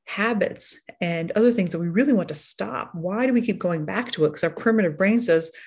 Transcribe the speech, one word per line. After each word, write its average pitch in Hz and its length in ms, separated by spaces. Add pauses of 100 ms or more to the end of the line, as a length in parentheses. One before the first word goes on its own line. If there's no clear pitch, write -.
habits - 720 (220)
and 170 320
other 233 220
things 185 180
that 165 80
we 170 80
really 240 240
want 185 160
to 151 80
stop, - 580
why 185 320
do 262 60
we 240 140
keep 208 140
going 170 260
back 208 260
to 156 140
it? 151 60
'Cause - 120
our 165 60
primitive 202 480
brain 214 240
says, 165 280 (180)